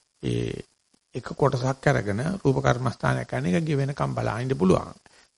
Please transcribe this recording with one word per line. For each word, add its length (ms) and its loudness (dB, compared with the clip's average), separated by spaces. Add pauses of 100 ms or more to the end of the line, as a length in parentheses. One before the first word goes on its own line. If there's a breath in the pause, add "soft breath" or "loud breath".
(240)
ඒ 300 -2 (600)
එක 140 -8
කොටසක් 560 0
අරගෙන 360 2 (140)
රූප 240 2
කර්මස්ථානයක් 680 0
කරන 200 -4
එක 180 2
ගෙවෙනකම් 480 -2
බලාගෙන 400 -2
පුළුවන්. 400 2 (440 soft breath)